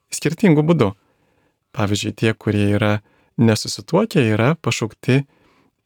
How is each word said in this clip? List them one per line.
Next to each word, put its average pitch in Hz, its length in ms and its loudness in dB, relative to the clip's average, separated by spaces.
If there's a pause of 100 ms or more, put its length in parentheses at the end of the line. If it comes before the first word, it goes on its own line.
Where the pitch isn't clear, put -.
(140)
skirtingu 156 500 0
būdu. 147 300 0 (840)
Pavyzdžiui, 104 380 -4
tie, 110 200 -2
kurie 104 420 0
yra 104 260 0 (360)
nesusituokę, 139 840 0
yra 113 340 2
pašaukti 123 680 -2 (640)